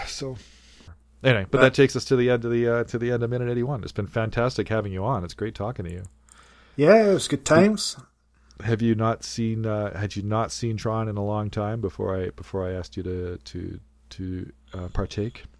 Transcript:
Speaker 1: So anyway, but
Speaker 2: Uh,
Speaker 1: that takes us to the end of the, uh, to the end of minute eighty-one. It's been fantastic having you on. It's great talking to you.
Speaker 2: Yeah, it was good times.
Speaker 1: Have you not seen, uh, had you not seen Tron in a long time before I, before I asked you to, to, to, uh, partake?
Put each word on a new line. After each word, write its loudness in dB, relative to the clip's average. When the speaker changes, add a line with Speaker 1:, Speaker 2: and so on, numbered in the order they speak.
Speaker 1:
So -8
anyway, 4
but 2
Speaker 2:
Uh, 6
Speaker 1:
that 6
takes 6
us -4
to 2
the 4
end 2
of -2
the, 2
uh, 2
to -4
the -2
end 0
of -2
minute -2
eighty-one. -2
It's -10
been -4
fantastic -2
having -2
you -4
on. -2
It's -10
great -6
talking -6
to -10
you. -10
Speaker 2:
Yeah, 8
it 6
was 0
good -2
times. 4
Speaker 1:
Have 0
you 4
not 0
seen, -4
uh, -4
had -4
you -6
not -2
seen -4
Tron -2
in -6
a -2
long -2
time -4
before -4
I, -4
before -8
I -4
asked -8
you -6
to, -6
to, -10
to, -8
uh, -8
partake? -4